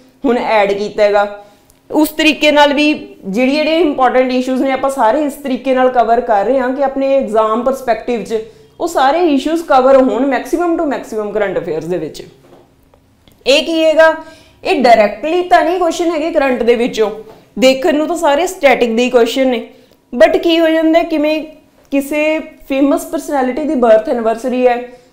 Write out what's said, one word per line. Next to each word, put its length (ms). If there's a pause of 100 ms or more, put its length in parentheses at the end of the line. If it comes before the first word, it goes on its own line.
(240)
ਹੁਣ 140
ਐਡ 340
ਕੀਤਾ 300
ਹੈਗਾ। 420 (460)
ਉਸ 180
ਤਰੀਕੇ 420
ਨਾਲ 240
ਵੀ 200 (340)
ਜਿਹੜੀ, 240
ਜਿਹੜੇ 260
ਇੰਪੋਰਟੈਂਟ 540
issues 300
ਨੇ 100
ਆਪਾਂ 180
ਸਾਰੇ 340
ਇਸ 80
ਤਰੀਕੇ 420
ਨਾਲ 140
cover 320
ਕਰ 240
ਰਹੇ 140
ਹਾਂ 160
ਕਿ 100
ਆਪਣੇ 320
exam 460
perspective 600
'ਚ 160 (420)
ਉਹ 80
ਸਾਰੇ 320 (140)
issues 300
cover 320
ਹੋਣ 380
maximum 420
to 100
maximum 460
current 260
affairs 260
ਦੇ 140
ਵਿੱਚ। 240 (1200)
ਇਹ 200
ਕੀ 180
ਹੈਗਾ? 300 (500)
ਇਹ 180
directly 600
ਤਾਂ 220
ਨਹੀਂ 140
question 320
ਹੈਗੇ 200
current 320
ਦੇ 120
ਵਿੱਚੋਂ, 360 (480)
ਦੇਖਣ 380
ਨੂੰ 100
ਤਾਂ 100
ਸਾਰੇ 300
static 480
ਦੇ 80
ਹੀ 80
question 380
ਨੇ, 200 (480)
but 220
ਕੀ 220
ਹੋ 80
ਜਾਂਦਾ 340
ਕਿਵੇਂ 420 (460)
ਕਿਸੇ 480
ਫੇਮਸ 680
personality 580
ਦੀ 120
birth 340
anniversary 580
ਹੈ, 100 (360)